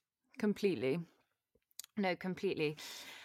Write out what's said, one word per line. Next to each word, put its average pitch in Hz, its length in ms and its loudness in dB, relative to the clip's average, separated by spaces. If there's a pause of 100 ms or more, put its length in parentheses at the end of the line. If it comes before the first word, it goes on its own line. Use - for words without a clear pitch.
(380)
Completely. 170 640 2 (960)
No, 190 180 2
completely. 170 640 0 (480)